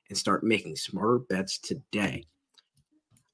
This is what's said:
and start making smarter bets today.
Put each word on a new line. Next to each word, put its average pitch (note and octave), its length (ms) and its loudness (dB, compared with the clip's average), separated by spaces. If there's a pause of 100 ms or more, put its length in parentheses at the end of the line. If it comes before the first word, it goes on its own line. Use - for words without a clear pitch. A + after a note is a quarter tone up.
and G2+ 80 -4
start - 260 2
making G#2 320 2
smarter G#2 420 2
bets F#2+ 400 -2
today. - 640 -4 (1120)